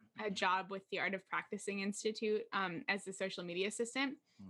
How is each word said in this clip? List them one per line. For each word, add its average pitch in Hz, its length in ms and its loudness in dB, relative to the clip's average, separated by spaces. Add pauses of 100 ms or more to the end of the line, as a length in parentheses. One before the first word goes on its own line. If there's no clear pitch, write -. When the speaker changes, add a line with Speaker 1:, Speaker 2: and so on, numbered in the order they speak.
(240)
Speaker 1:
a 208 80 2
job 185 380 4
with 196 200 -6
the 190 80 0
Art 180 160 2
of 190 140 -6
Practicing 196 500 -2
Institute, 214 640 0 (100)
um, 185 360 0
as 196 160 2
the 190 80 -6
social 190 320 -2
media 175 240 0
assistant. 262 460 0 (260)
Speaker 2:
Hmm. 196 100 -14